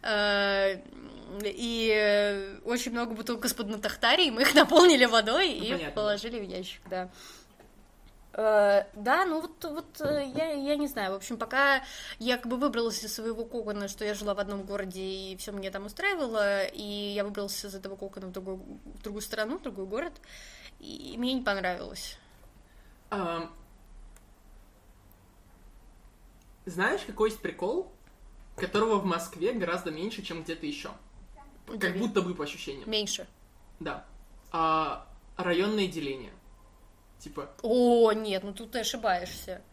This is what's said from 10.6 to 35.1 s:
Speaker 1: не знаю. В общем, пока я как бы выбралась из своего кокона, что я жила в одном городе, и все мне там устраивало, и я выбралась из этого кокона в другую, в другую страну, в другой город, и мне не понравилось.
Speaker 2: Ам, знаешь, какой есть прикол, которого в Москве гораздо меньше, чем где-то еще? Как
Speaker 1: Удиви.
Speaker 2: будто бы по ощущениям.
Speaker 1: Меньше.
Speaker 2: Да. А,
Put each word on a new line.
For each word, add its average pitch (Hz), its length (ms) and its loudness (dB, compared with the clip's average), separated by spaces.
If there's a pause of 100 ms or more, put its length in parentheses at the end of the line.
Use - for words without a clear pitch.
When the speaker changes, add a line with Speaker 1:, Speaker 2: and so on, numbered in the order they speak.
Speaker 1:
не 294 120 0
знаю. 196 260 -2
В - 20 -2
общем, 220 220 -8
пока 262 440 2 (380)
я 240 180 0
как 247 100 -8
бы 247 100 -2
выбралась 233 460 0
из 214 100 -8
своего 226 320 -4
кокона, 208 420 -6
что 196 180 -8
я 208 80 0
жила 202 200 -2
в 202 60 -4
одном 202 240 -4
городе, 190 380 -6
и 190 360 -8
все 202 160 -10
мне 196 180 -8
там 196 140 -8
устраивало, 220 800 0
и - 180 -8 (320)
я 202 80 0
выбралась 202 420 -6
из 196 100 -10
этого 196 200 -10
кокона 196 320 -12
в 180 40 -12
другую, 190 260 -8 (400)
в - 40 -16
другую 208 200 -8
страну, 220 360 -4
в - 40 -12
другой 190 240 -8
город, 247 280 -6 (680)
и - 380 -14
мне 247 160 -2
не 254 100 -2
понравилось. 185 720 -4 (920)
Speaker 2:
Ам, 170 400 -4 (3250)
знаешь, 196 400 0
какой 214 240 0
есть - 120 -8
прикол, - 500 -4 (640)
которого 208 440 2
в 180 60 -4
Москве 175 480 -2
гораздо 175 380 -2
меньше, 185 320 -6
чем 165 200 -8
где-то 160 220 -8
еще? - 260 -8 (760)
Как - 80 -10
Speaker 1:
Удиви. 185 240 0
Speaker 2:
будто 208 220 2
бы 175 140 -2
по 151 80 -4
ощущениям. 143 460 -8
Speaker 1:
Меньше. 208 380 -4 (520)
Speaker 2:
Да. 156 260 -8 (460)
А, 160 560 0 (300)